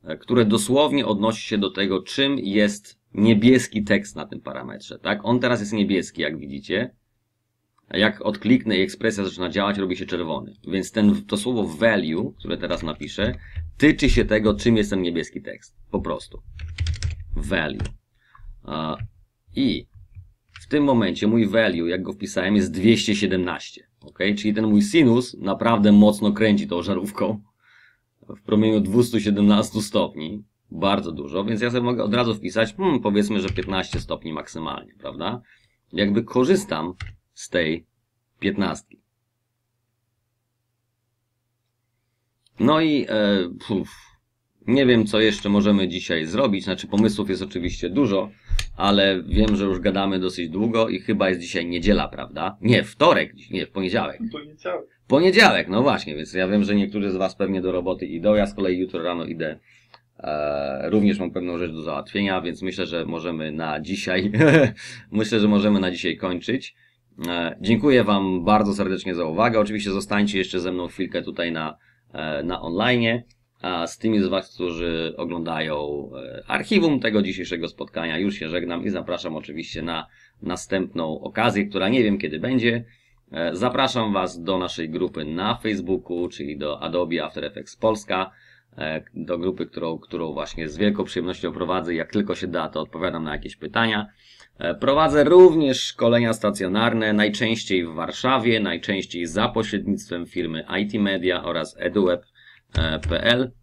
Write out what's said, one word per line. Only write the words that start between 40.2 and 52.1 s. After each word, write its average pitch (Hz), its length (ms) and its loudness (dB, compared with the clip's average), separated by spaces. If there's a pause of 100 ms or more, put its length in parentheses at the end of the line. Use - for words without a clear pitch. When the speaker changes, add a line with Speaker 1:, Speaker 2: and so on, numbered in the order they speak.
Speaker 1:
No 156 220 4
i, 151 280 0
e, 101 400 2 (180)
puf, 101 220 -2 (800)
nie 135 180 4
wiem, 117 200 6
co 107 140 0
jeszcze 104 300 2
możemy 101 380 4
dzisiaj 85 380 -2
zrobić, 101 380 0
znaczy 92 240 -4
pomysłów 104 420 2
jest 92 120 -2
oczywiście 87 480 -4
dużo, 104 400 2 (480)
ale 98 460 2
wiem, 107 320 2
że 101 100 0
już 95 140 0
gadamy 95 400 0
dosyć 90 300 -4
długo 110 400 0
i 95 100 -4
chyba 101 300 0
jest 90 120 -2
dzisiaj 85 240 -6
niedziela, 87 420 2
prawda? 73 540 -8